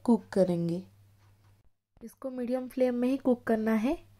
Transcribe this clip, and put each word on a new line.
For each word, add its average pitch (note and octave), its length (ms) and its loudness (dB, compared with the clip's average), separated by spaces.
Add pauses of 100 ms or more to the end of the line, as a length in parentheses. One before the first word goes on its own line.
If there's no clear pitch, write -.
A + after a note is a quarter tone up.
कुक A3+ 200 2 (100)
करेंगे। F3 480 0 (1200)
इसको A#3 280 -12
मीडियम B3+ 380 -4
फ्लेम B3+ 280 0
में B3 140 0
ही C4+ 80 0
कुक B3+ 260 0
करना A3 320 0
है A3+ 180 0 (260)